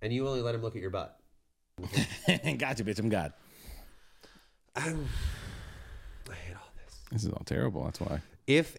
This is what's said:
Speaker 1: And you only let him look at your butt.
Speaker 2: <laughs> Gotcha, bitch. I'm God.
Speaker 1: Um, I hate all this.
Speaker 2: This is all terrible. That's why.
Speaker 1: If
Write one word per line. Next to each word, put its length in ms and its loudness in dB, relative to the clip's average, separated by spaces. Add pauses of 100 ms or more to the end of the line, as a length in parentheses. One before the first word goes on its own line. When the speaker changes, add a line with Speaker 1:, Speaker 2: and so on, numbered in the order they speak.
Speaker 1:
And 120 0
you 140 2
only 140 2
let 140 2
him 60 -2
look 140 -2
at 60 -4
your 100 -2
butt. 280 -4 (340)
Speaker 2:
<laughs> 240 -20
Gotcha, 1080 2
bitch. 160 0
I'm 100 4
God. 240 4 (1400)
Speaker 1:
Um, 300 0 (1200)
I 40 -10
hate 220 -8
all 160 -16 (120)
this. 180 -16 (100)
Speaker 2:
This 140 0
is 60 4
all 140 -4
terrible. 380 2
That's 160 -2
why. 220 0 (260)
Speaker 1:
If 320 6